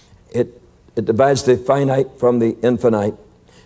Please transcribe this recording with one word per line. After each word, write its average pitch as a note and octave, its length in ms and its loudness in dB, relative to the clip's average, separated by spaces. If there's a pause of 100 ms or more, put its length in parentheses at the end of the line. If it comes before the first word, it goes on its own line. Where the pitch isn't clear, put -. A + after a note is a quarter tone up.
(320)
It, - 280 -4 (360)
it G#2+ 80 -4
divides A2+ 400 2
the B2 120 4
finite C3+ 640 -2
from B2 220 0
the A2+ 220 -2
infinite. A2+ 520 0 (520)